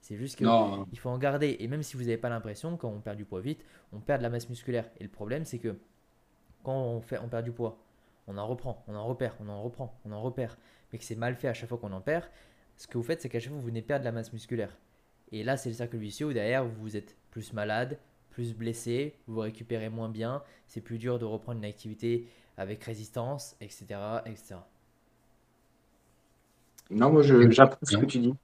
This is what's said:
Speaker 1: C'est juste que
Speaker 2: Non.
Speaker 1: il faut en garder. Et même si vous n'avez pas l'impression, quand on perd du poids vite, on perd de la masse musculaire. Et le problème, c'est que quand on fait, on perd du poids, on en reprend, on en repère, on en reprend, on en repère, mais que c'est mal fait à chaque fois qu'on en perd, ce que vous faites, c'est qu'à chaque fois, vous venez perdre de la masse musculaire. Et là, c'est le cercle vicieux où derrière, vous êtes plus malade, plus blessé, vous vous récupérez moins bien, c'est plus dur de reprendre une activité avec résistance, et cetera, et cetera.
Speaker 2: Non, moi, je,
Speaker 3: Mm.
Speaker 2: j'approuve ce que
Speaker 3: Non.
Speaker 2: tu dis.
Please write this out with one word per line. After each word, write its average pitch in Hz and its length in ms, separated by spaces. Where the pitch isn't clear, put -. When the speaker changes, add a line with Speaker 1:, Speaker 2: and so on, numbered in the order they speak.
Speaker 1:
C'est 104 160
juste 131 200
que - 80
Speaker 2:
Non. 104 460
Speaker 1:
il - 80
faut 123 100
en 123 80
garder. 139 420
Et 117 80
même 147 160
si 139 140
vous 123 60
n'avez 117 140
pas 120 120
l'impression, 113 480
quand 127 120
on 104 100
perd 104 180
du 104 80
poids 92 160
vite, 143 220
on 104 60
perd 143 200
de 127 40
la 117 60
masse 117 200
musculaire. 120 400
Et - 40
le 101 60
problème, 131 360
c'est 120 140
que 117 160
quand 131 140
on 117 240
fait, 120 180
on 120 80
perd 117 160
du 120 80
poids, 117 280
on 98 100
en 104 100
reprend, 123 400
on 107 80
en 104 120
repère, 120 340
on 104 80
en 101 120
reprend, 117 440
on 107 60
en 104 100
repère, 123 360
mais 117 60
que - 40
c'est 113 120
mal 120 200
fait 139 120
à 117 80
chaque 117 120
fois 120 120
qu'on 104 120
en 95 80
perd, 156 260
ce - 100
que - 100
vous 117 60
faites, 165 180
c'est 131 60
qu'à 117 120
chaque 120 100
fois, 147 100
vous 123 60
venez 117 160
perdre 135 200
de 123 40
la 117 60
masse 113 200
musculaire. 110 460
Et 107 120
là, 131 140
c'est 131 120
le 113 60
cercle 120 220
vicieux 107 300
où 143 60
derrière, 120 300
vous 110 320
êtes - 220
plus 110 220
malade, 113 440
plus 117 240
blessé, 117 600
vous 113 60
vous 113 60
récupérez 113 500
moins 113 200
bien, 113 340
c'est - 120
plus 113 200
dur 123 180
de 117 80
reprendre 110 320
une 107 80
activité 117 640
avec 98 280
résistance, 117 800
et 101 80
cetera, 104 580
et 110 80
cetera. 90 320
Speaker 2:
Non, 120 200
moi, 151 120
je, 139 120
Speaker 3:
Mm. 120 160
Speaker 2:
j'approuve 135 380
ce 151 80
que - 40
Speaker 3:
Non. 139 60
Speaker 2:
tu 131 120
dis. 120 140